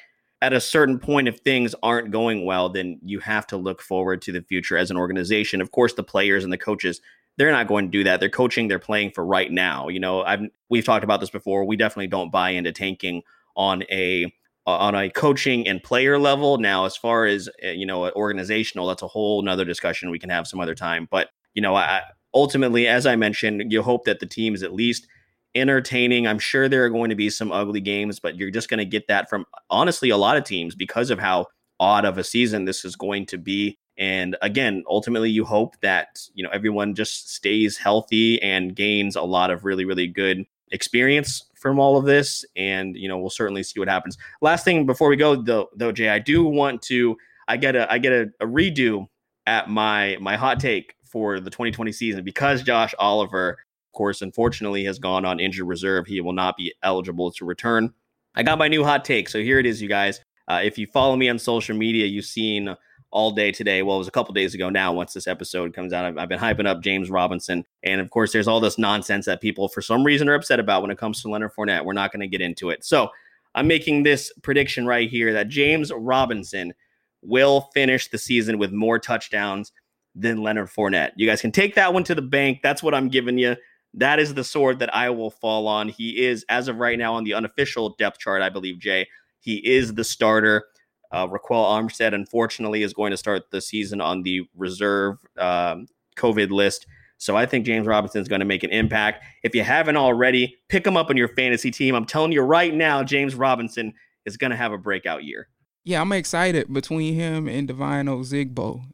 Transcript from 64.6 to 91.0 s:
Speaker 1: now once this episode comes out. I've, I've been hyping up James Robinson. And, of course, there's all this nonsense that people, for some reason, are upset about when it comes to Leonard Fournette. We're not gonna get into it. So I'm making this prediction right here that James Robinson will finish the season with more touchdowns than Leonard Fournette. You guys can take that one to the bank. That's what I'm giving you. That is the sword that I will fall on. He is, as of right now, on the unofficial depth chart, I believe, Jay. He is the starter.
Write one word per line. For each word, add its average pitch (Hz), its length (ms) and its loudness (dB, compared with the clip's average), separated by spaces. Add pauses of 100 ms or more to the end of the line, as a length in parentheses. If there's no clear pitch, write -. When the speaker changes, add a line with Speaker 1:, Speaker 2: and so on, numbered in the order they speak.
Speaker 1:
now 95 200 2
once 87 220 -4
this 90 140 -10
episode 87 480 -6
comes 90 180 -8
out. 90 100 -2
I've, 87 140 -6
I've 87 120 -6
been 90 100 -4
hyping 107 260 0
up 90 160 0
James 95 300 -2
Robinson. 90 520 0 (200)
And, 95 180 0
of 92 80 -8
course, 113 240 2
there's 107 140 2
all 113 120 4
this 110 200 2
nonsense 101 480 0
that 90 120 -2
people, 98 280 -2
for - 160 -8
some 123 200 2
reason, 147 240 2
are 147 60 4
upset 139 260 2
about 101 220 2
when 101 80 -4
it 101 80 -6
comes 110 240 -6
to 107 80 -10
Leonard 107 240 -4
Fournette. 98 320 -2
We're 95 80 -4
not 98 180 -2
gonna 101 140 -8
get 92 160 -4
into 87 300 -4
it. - 120 -6
So 127 260 2 (440)
I'm 147 140 0
making 156 340 2
this 143 400 2
prediction 135 460 0
right 120 200 2
here 117 260 0
that 104 140 0
James 147 480 0
Robinson 113 800 -2 (480)
will 135 540 4
finish 131 340 2
the 110 80 -6
season 113 400 0
with 101 140 0
more 113 260 0
touchdowns 104 720 -4 (440)
than 110 280 -2
Leonard 107 260 -2
Fournette. 95 460 0
You 107 120 2
guys 107 140 2
can 113 100 -2
take 202 240 0
that 185 180 4
one 185 120 2
to 170 100 -2
the 151 60 -2
bank. 135 400 0
That's 143 220 0
what 151 100 2
I'm 135 160 0
giving 123 280 0
you. 123 180 2 (400)
That 151 240 2
is 147 140 0
the 135 100 -4
sword 131 360 2
that 120 160 -2
I 123 160 2
will 113 180 -4
fall 110 380 -2
on. 107 200 0
He 113 380 -4
is, 120 240 -2
as 127 180 0
of 117 100 -6
right 120 200 0
now, 113 160 -2
on 113 100 -4
the 107 120 -4
unofficial 113 640 -4
depth 101 220 -2
chart, 98 220 -2
I 95 80 0
believe, 92 300 -8
Jay. 95 280 -2 (320)
He 113 180 -4
is 123 360 2
the 110 100 -4
starter. 107 640 4 (460)